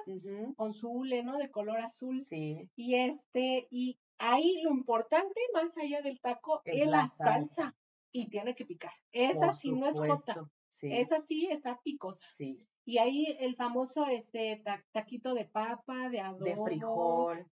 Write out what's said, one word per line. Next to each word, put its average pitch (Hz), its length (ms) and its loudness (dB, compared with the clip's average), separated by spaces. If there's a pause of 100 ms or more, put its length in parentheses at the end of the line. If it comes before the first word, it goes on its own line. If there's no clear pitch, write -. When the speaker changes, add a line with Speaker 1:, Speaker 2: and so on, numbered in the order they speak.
Speaker 1:
Ujú. 214 480 -8
Speaker 2:
con 220 180 -4
su 233 180 -8
hule, 247 320 -2
¿no? 262 140 -4
De 277 140 -4
color 214 300 -2
azul. 254 440 -6
Speaker 1:
Sí. 156 500 -6
Speaker 2:
Y 247 200 -2
este, 254 760 2
y 254 280 -2 (200)
ahí 311 440 4
lo 320 80 2
importante, 285 720 2 (120)
más 330 240 2
allá 294 240 -2
del 277 200 -4
taco, 262 440 -2
Speaker 1:
Es 180 180 0
Speaker 2:
es 302 40 6
Speaker 1:
la 311 160 6
Speaker 2:
la - 60 2
salsa. - 240 2 (220)
Speaker 1:
salsa. 302 220 -4 (340)
Speaker 2:
Y 226 200 -4
tiene 214 240 -4
que 247 100 -10
picar. - 280 -12 (200)
Esa 285 360 4
Speaker 1:
Por - 100 2
Speaker 2:
sí 269 140 -2
no 262 140 0
es 302 120 0
jota. 302 160 4 (180)
Speaker 1:
supuesto, 160 180 -8 (300)
sí. 143 100 -4
Speaker 2:
Esa 247 300 2
sí 311 300 -2
está 254 320 -4
picosa. 196 420 -8 (140)
Speaker 1:
Sí. 135 260 -8 (220)
Speaker 2:
Y 240 100 0
ahí 277 420 2
el 254 160 -2
famoso, 254 520 0
este, 220 580 -4
ta-, 202 180 -6 (100)
taquito 240 420 -4
de 220 100 -2
papa, 240 640 -4
de 240 40 -6
Speaker 1:
De 220 80 -4
Speaker 2:
adobo, 190 440 -4
Speaker 1:
frijol. 170 880 0